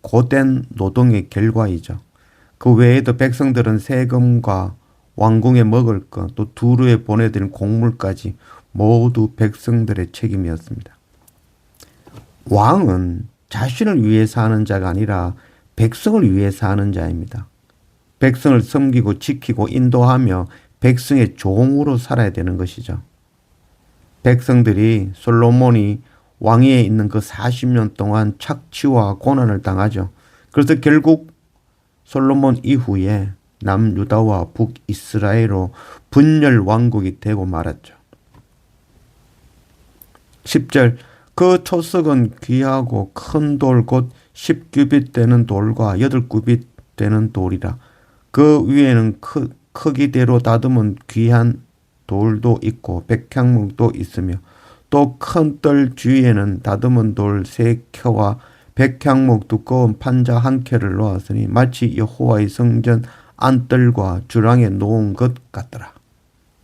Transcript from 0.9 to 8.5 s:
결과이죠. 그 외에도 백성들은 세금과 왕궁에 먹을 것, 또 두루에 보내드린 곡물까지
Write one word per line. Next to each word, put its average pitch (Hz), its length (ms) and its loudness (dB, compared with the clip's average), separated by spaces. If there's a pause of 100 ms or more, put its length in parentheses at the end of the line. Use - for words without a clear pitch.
결과이죠. 107 720 -2 (580)
그 123 160 4
외에도 123 420 4
백성들은 123 640 0
세금과 120 960 -2 (400)
왕궁에 113 480 2
먹을 110 380 0 (100)
것, 92 240 -10
또 107 220 -6
두루에 120 480 2
보내드린 107 480 -2
곡물까지 110 800 -4 (380)